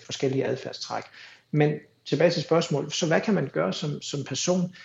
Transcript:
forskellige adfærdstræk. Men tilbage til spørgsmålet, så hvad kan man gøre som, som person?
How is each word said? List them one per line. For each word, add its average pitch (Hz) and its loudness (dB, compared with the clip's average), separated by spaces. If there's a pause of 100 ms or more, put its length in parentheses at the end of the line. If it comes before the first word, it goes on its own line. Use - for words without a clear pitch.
forskellige 131 0
adfærdstræk. - -6 (480)
Men 151 4 (320)
tilbage 160 4
til 170 -2
spørgsmålet, 156 0
så - -2
hvad 175 2
kan 214 2
man 139 0
gøre 170 -2
som, 151 -6
som 143 -6
person? 180 0